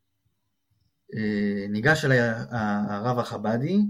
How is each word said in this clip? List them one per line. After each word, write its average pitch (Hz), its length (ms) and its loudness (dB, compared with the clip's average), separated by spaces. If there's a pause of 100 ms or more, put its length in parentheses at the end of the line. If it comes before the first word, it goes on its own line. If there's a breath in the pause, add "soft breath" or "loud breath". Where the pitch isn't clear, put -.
(1160)
אה, 104 540 -2
ניגש 135 360 2
אליי 131 160 4
ה-, 117 300 0
ה-, 104 460 -2
הרב 120 220 -2
החבדי, 117 600 -2 (120)